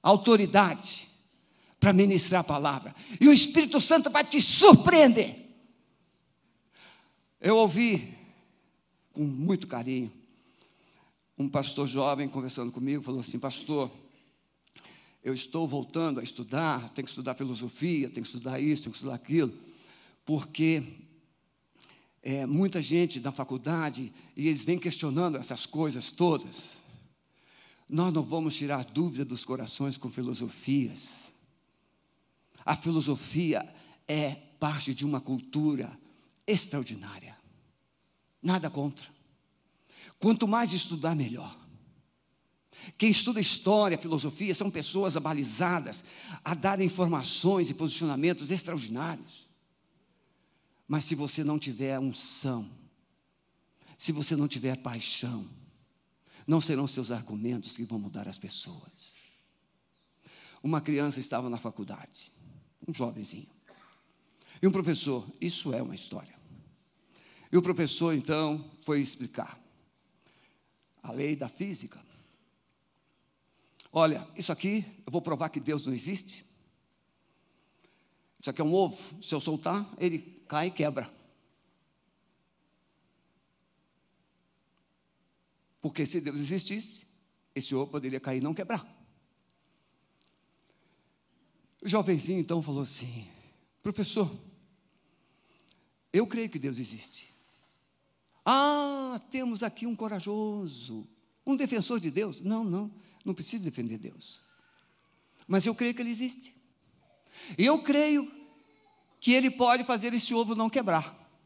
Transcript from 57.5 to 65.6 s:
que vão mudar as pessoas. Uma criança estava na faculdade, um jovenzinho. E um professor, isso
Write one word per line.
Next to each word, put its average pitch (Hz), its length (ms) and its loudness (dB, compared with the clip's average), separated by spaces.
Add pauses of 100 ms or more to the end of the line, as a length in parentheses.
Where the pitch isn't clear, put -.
que 117 80 -8
vão 113 140 -6
mudar 101 300 -10
as 95 100 -14
pessoas. - 760 -16 (1500)
Uma 151 180 0
criança 147 380 0
estava 123 320 -4
na 120 60 -6
faculdade, - 720 -12 (560)
um 165 80 -8
jovenzinho. 113 560 -8 (1120)
E 185 40 4
um 196 40 8
professor, 151 560 -2 (140)
isso 165 340 -4